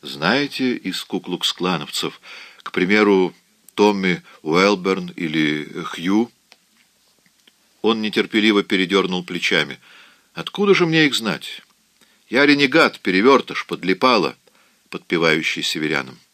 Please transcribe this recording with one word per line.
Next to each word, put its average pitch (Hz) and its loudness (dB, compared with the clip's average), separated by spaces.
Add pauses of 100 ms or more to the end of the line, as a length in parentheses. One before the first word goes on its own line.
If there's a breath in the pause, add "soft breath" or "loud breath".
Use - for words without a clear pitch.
знаете 117 -2
из - -8
Ку-Клукс-Клановцев? 90 -4 (400 loud breath)
К - -12
примеру, 95 4 (400)
Томми 98 2 (220 loud breath)
Уэлберн 92 0
или 78 -4
Хью? 101 -2 (1500)
Он 110 0
нетерпеливо 107 0
передернул 92 0
плечами. 85 -4 (540 soft breath)
«Откуда 196 0
же 180 2
мне 160 2
их 135 0
знать?» 98 -6 (680 soft breath)
Я 135 2
ренегат, 143 2
перевертыш, 107 2
подлипало, 92 0 (540 soft breath)
подпевающий 82 -2
северянам. 73 -6 (160)